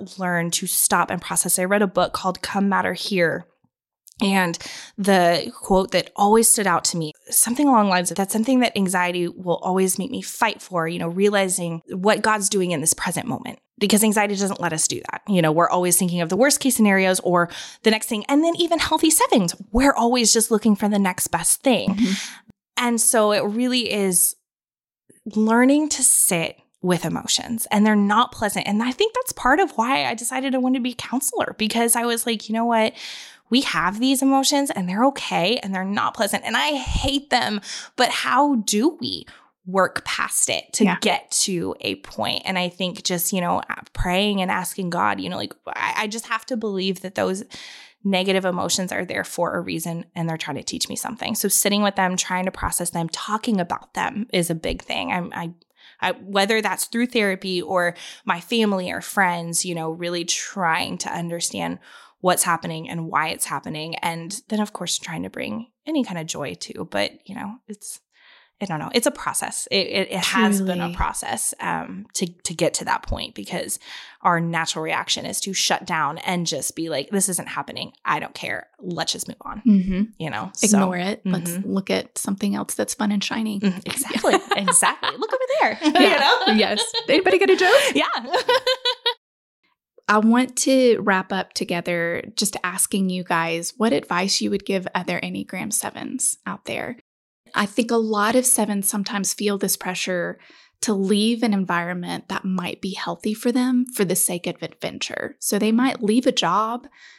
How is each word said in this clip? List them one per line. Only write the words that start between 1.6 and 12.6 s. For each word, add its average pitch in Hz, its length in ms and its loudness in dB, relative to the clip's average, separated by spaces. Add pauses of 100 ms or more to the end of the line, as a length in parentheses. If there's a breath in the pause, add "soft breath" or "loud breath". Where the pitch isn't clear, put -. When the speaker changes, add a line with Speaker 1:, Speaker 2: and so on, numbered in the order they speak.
Speaker 1:
read 202 160 4
a 202 60 4
book 180 260 0
called - 280 -2
Come 196 280 0
Matter 185 240 2
Here. 175 520 0 (760)
And 190 360 2 (400 loud breath)
the 185 540 4 (100)
quote 190 300 2
that - 240 0
always 214 340 6
stood 202 180 2
out 170 180 2
to - 120 -2
me, 156 140 -4 (180)
something 254 380 2
along 226 180 6
the 202 40 2
lines 180 220 0
of, 170 40 -6
"That's 190 160 -2
something 247 300 2
that - 160 0
anxiety 180 500 0
will 175 300 -2
always 185 420 2
make 185 100 -6
me 190 120 -8
fight - 400 -4
for, 170 260 -4
you 175 120 -4
know, 170 100 -2
realizing 185 800 0
what 190 320 2
God's 214 260 2
doing 185 240 0